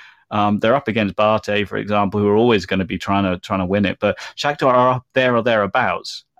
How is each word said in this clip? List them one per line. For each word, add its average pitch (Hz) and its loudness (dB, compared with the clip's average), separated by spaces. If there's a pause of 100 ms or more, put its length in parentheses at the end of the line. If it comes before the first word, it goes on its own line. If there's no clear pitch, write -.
(300)
Um, 104 0
they're 113 4
up 143 -4
against 104 -2
Barté, 104 0
for 101 -8
example, 104 -2
who 104 2
are 104 4
always 113 4
gonna 95 -2
be 92 -6
trying 98 -2
to, 92 -2
trying 101 -4
to 92 -2
win 101 0
it. - -4
But 101 0 (180)
Shakhtar 147 0
are 127 4
up 127 -4
there 127 2
or 117 2
thereabouts. 107 -2 (160)